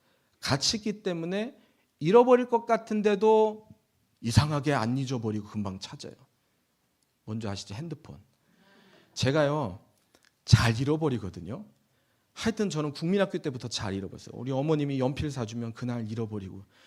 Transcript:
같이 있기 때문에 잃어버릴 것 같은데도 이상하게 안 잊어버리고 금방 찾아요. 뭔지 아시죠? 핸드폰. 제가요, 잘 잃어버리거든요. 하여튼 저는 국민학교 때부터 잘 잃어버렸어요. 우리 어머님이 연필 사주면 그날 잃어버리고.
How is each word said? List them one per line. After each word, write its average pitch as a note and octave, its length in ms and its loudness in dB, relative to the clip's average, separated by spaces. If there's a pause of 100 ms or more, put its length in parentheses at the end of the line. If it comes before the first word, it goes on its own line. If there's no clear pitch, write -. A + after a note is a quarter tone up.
(400)
같이 - 360 0
있기 G#3+ 260 -6
때문에 F#3 520 -4 (440)
잃어버릴 A#3+ 500 8
것 A3+ 180 0
같은데도 G#3+ 1000 2 (540)
이상하게 C#3+ 540 2
안 A#2+ 240 2
잊어버리고 A2+ 500 -4
금방 G2 300 -6
찾아요. - 340 -14 (1120)
뭔지 A2 240 -8
아시죠? G2+ 260 -10
핸드폰. D3+ 440 -14 (960)
제가요, C#3 640 0 (640)
잘 A2+ 360 6
잃어버리거든요. C3 840 -4 (680)
하여튼 A3 380 -2
저는 D3+ 220 -4
국민학교 F#3 460 0
때부터 B2+ 280 -6
잘 G2+ 280 -6
잃어버렸어요. - 420 -10
우리 B2 160 -6
어머님이 C#3+ 480 0
연필 C#3+ 300 -2
사주면 A#2 440 -6
그날 A#2+ 340 -6
잃어버리고. G#2 560 -8 (220)